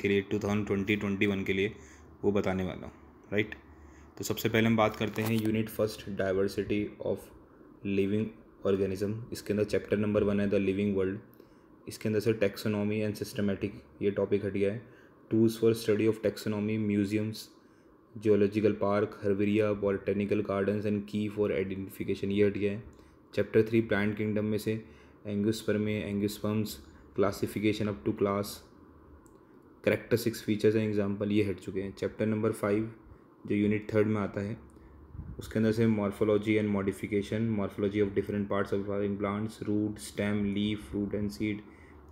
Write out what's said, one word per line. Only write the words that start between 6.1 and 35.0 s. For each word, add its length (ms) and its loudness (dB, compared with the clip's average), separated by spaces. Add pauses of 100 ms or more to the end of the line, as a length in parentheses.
diversity 600 0 (300)
of 180 -10 (680)
living 260 0 (460)
organism। 420 -2 (180)
इसके 200 -6
अंदर 100 2
चैप्टर 340 0
नंबर 260 2
वन 160 2
है 100 2
the 180 2
living 320 2
world। 880 -8
इसके 220 -4
अंदर 100 2
से 140 2 (100)
taxonomy 680 0
and 140 -4
systematic 580 -4 (200)
ये 100 2 (100)
टॉपिक 240 0
हट 80 -4
गया 200 2
है। 120 -10 (460)
Tools 320 4
for 120 6 (100)
study 280 4
of 160 -8
taxonomy, 500 -2 (120)
museums, 580 0 (680)
zoological 640 4
park, 340 2 (120)
herbaria, 420 2 (160)
botanical 640 0
gardens 420 0
and 100 0 (120)
key 100 -2 (140)
for 180 2
identification 800 -4
ये 160 6
हट 100 0
गया 140 0
है। 120 -8 (520)
चैप्टर 340 4
थ्री 120 4
प्लांट 360 2
किंगडम 280 0
में 120 0
से 180 -2 (560)
angiospermae, 640 0 (140)
angiosperms, 640 -2 (400)
classification 800 0
up 120 -12
to 140 0
class, 320 2 (1400)
characteristics, 640 0
features 320 4
and 100 0
example 400 -2
ये 180 4
हट 100 -4
चुके 220 -8
हैं। 140 -8
चैप्टर 300 -4
नंबर 260 0 (100)
फ़ाइव 320 0 (540)
जो 80 0
यूनिट 380 0
थर्ड 140 4
में 140 0
आता 200 -4
है 160 -6 (840)